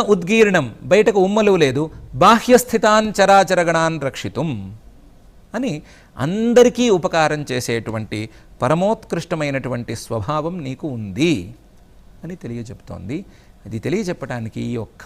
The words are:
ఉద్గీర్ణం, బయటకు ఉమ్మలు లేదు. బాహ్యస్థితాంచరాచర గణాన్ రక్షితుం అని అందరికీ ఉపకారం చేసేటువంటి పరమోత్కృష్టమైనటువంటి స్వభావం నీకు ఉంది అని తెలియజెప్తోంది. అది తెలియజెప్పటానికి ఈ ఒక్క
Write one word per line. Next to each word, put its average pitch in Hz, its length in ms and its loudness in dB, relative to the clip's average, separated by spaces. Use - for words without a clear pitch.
ఉద్గీర్ణం, 190 560 4
బయటకు 202 360 4
ఉమ్మలు 202 360 4
లేదు. 143 260 2
బాహ్యస్థితాంచరాచర 214 1500 4
గణాన్ 165 380 0
రక్షితుం 135 500 -6
అని 233 180 -4
అందరికీ 233 760 2
ఉపకారం 160 520 0
చేసేటువంటి 113 800 -6
పరమోత్కృష్టమైనటువంటి 147 1400 -4
స్వభావం 147 640 -6
నీకు 131 280 -10
ఉంది 120 460 -2
అని 165 160 -14
తెలియజెప్తోంది. 117 840 -12
అది 113 180 -10
తెలియజెప్పటానికి 127 840 -8
ఈ 120 140 -8
ఒక్క - 280 -14